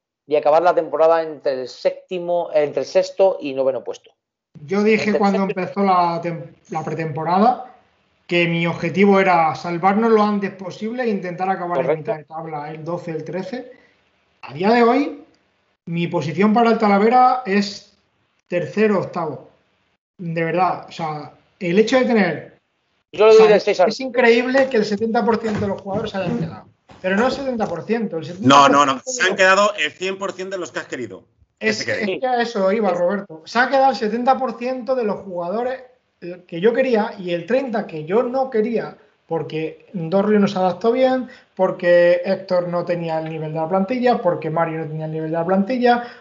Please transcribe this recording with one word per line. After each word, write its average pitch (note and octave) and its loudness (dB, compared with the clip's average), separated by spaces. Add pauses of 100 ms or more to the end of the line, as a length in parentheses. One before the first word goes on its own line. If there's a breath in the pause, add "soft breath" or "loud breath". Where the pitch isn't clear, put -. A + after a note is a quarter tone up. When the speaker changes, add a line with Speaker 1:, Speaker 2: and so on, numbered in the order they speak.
(280)
Speaker 1:
de D3 0
acabar D3+ 4
la E3+ 4
temporada D#3+ 2
entre D3+ -6
el B2 -8
séptimo, F3 -4
entre D3 0
el C3 -6
sexto F#3 2
y C#3+ -8
noveno C3 -2
puesto. - -14 (560)
Speaker 2:
Yo G3 0
dije G#3+ 2
Speaker 1:
Entre G#3 0
Speaker 2:
cuando G3 2
Speaker 1:
sexto F#3+ -6
Speaker 2:
empezó F#3 -4
la F3 2
tem-, D#3+ -8 (160)
la E3 -6
pretemporada E3 -2 (520)
que F3 0
mi E3+ -2
objetivo F#3+ 2
era E3 2
salvarnos G3 0
lo G#3+ 6
antes G3+ -2
posible A3 -8
e A#3 -2
intentar F3+ -4
acabar F3+ -2
en - 0
Speaker 1:
Correcto. D#3 -2
Speaker 2:
mitad D#3 -6
de D3+ -18
tabla, D#3 -12
el D#3 -14
doce, E3+ -8
el D3+ -8
trece. F#3+ -10 (720 soft breath)
A B2+ -18
día F3+ 0
de A#3+ 6
hoy, C4+ 2 (640)
mi E3+ -2
posición E3+ 2
para A#3 4
el A3 4
Talavera A#3 4
es G3 -4 (560)
tercero, F3+ 0
octavo. D3+ -8 (680)
De E3 -4
verdad, E3 -2
o - -20
sea, D3+ -10 (280)
el F3+ 2
hecho A3+ 4
de B3+ 4
tener, F3+ 0 (540)
Speaker 1:
Yo F#3 4
le A3 10
Speaker 2:
o A3 10
Speaker 1:
doy A3 10
Speaker 2:
sea, G#3+ 8
Speaker 1:
del G3 4
seis F#3 0
al F3 6
Speaker 2:
es - -4
increíble B3+ 2
que A#3 0
el G3+ 2
setenta G#3+ -2
por A3 2
ciento G#3+ -4
de G3+ -2
los F3+ -6
jugadores G#3 -6
se G3 -8
hayan F3+ -4
quedado. - -10 (360)
Pero F#3 -2
no A#3 2
el C4 0
setenta C4 -4
por D#3+ -8
ciento, G#3 -4
el E3+ -6
Speaker 3:
No, C#3 8
no, C#3+ 4
no. C3+ -2
Speaker 2:
setenta - -16
por - -
ciento - -10
Speaker 3:
Se F#3 -2
han G3 -2
quedado G3 4
el D3+ -4
cien F#3+ -8
por F#3+ -8
cien F#3+ -10
de G3 -8
los E3+ -8
que E3+ -10
has D#3 -8
querido G#2+ -12 (360)
que A3 -2
Speaker 2:
Es, G#3 -2
Speaker 3:
se - -10
queden. F3+ -2
Speaker 2:
es F3 -4
que C4 -2
a B3 0
eso G3+ 0
iba, G#3 0
Roberto. F3 -2
Se - -2
ha B3+ 4
quedado C4+ 4
el B3+ 0
setenta A#3+ 0
por B3+ -6
ciento B3+ -6
de B3 -2
los G3 -4
jugadores G3 -6 (680)
que E3+ -10
yo A3 4
quería A#3 0
y F3+ -8
el E3+ -4
treinta A#3 -2
que D#3 -10
yo G3 2
no B3+ -2
quería, G#3+ -2 (320 soft breath)
porque D#3 -6
Dorrio G3 0
no G3 4
se F#3+ -4
adaptó F#3 0
bien, B3+ 0 (280 loud breath)
porque F3 4
Héctor F#3 -2
no F3 -4
tenía E3+ -4
el D#3+ -6
nivel D#3 -8
de D#3+ -4
la D#3+ -2
plantilla, A#3 0
porque E3 -2
Mario D#3+ -2
no D#3 -6
tenía D#3 -8
el D#3 -8
nivel D#3+ -6
de E3 -2
la E3+ -2
plantilla, A#3 2 (180 loud breath)